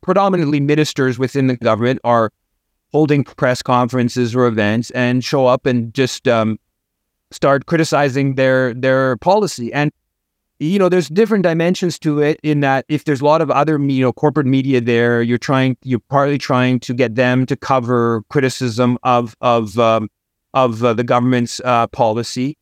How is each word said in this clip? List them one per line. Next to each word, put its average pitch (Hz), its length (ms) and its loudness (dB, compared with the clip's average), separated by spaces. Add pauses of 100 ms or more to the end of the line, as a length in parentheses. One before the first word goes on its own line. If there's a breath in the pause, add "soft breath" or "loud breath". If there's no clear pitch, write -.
predominantly 175 580 2
ministers 143 580 0
within 131 300 -2
the 127 100 0
government, 117 460 0
are 117 280 2 (600)
holding 147 320 2
press - 400 -2
conferences 123 720 0
or 123 100 2
events 110 460 0
and 123 320 -2
show 135 240 0
up 127 180 2
and 120 260 -2
just, - 360 -2
um, 110 320 0 (720)
start 139 340 0
criticizing 139 720 0
their, 131 400 0
their 131 420 0
policy. 175 560 -2
And, 147 180 0 (680)
you 175 200 -2
know, 185 80 4
there's 180 220 0
different 202 340 2
dimensions 170 560 0
to 147 220 0
it 151 200 0
in 151 200 0
that 135 260 0
if 151 160 -4
there's 143 160 -2
a 117 60 -2
lot 156 160 4
of 143 100 -2
other, 147 260 0
you 139 240 0
know, 127 120 2
corporate 147 320 0
media 131 340 2
there, 120 420 2
you're 117 160 0
trying, 131 460 0
you're 127 160 -2
partly 143 380 0
trying 127 440 0
to - 120 -8
get 120 220 -2
them 127 320 2
to 139 100 -4
cover 117 720 0
criticism 123 760 0
of, 120 380 0
of, 117 360 0
um, 113 320 2 (440)
of, 120 280 0
uh, 120 120 2
the 113 100 -2
government's, 123 600 0
uh, 117 220 0
policy. 120 760 -4